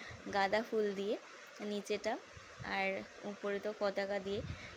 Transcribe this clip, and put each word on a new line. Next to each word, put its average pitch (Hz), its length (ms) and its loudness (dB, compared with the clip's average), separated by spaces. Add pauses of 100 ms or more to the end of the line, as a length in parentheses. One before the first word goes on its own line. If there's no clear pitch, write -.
(340)
গাঁদা 202 280 6
ফুল 214 320 4
দিয়ে 202 220 2 (440)
নিচেটা, 208 580 0 (460)
আর 196 380 2 (220)
উপরে 202 360 0
তো 214 180 0
পতাকা 202 400 2
দিয়ে 196 220 0 (360)